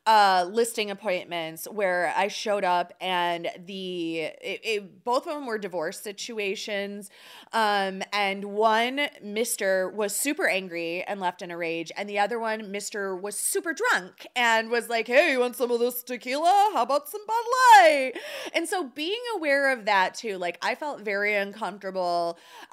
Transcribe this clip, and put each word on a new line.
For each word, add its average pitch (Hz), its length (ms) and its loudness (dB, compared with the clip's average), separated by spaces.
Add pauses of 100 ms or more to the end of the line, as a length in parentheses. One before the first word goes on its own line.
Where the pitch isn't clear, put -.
uh, 196 440 6
listing 226 400 0
appointments 175 800 -4
where 180 480 0
I 190 120 2
showed 202 360 -2
up 180 340 2
and 175 520 -2 (160)
the, 180 540 -6
it, 156 440 -6
it, 208 400 -6
both 262 220 0
of 330 80 -6
them 294 100 -10
were 220 140 -4
divorce 180 420 -6
situations. 202 1120 -6 (420)
Um, 202 580 2
and 202 360 -2
one 226 560 2 (200)
mister 202 680 0
was 208 260 -2
super 294 320 0
angry 170 540 -4
and 202 180 -6
left 180 220 -4
in 175 80 -10
a 170 80 -8
rage. 165 360 -4
And 202 140 -8
the 202 120 -4
other 208 180 0
one, 220 320 -6
mister 202 440 -6
was 202 220 -8
super - 380 -2
drunk 392 600 -2
and 226 360 2
was 233 180 0
like, 226 200 -2
"Hey, 285 240 6
you 254 80 2
want 247 160 -2
some 240 140 0
of 240 100 2
this 240 220 -2
tequila? 320 720 2
How 285 120 2
about 277 260 -2
some 415 160 -12
Bud 440 80 -4 (400)
Light?" 302 380 8 (420)
And 330 120 0
so 370 180 -4
being 320 360 -6 (160)
aware 277 360 2
of 226 120 -6
that 196 300 2
too, 196 240 -8
like, 175 240 -4
I 208 120 -2
felt 269 280 -8
very 208 340 0
uncomfortable. 190 1000 -4 (340)